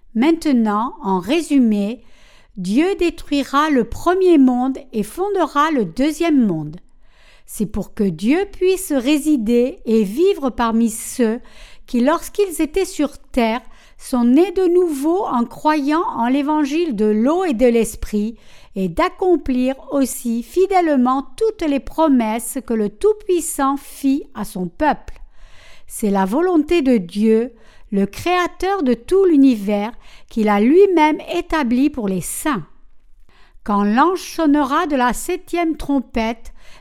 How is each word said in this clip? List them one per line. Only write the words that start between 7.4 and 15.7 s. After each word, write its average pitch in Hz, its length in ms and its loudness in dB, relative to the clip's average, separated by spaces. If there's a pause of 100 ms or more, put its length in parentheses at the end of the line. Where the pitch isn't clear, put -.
C'est - 200 -6
pour - 280 -8
que 214 100 -2
Dieu 214 480 0
puisse 370 400 -2
résider 262 920 0
et 226 180 4
vivre 285 460 0
parmi 226 400 0
ceux 233 500 -4 (460)
qui, 240 140 -2
lorsqu'ils 330 600 0
étaient 320 240 0
sur - 340 -4
terre, 233 440 -2 (340)
sont 240 280 -2
nés 320 280 4
de 370 140 0
nouveau 339 580 0
en 240 200 -2
croyant 302 580 0 (140)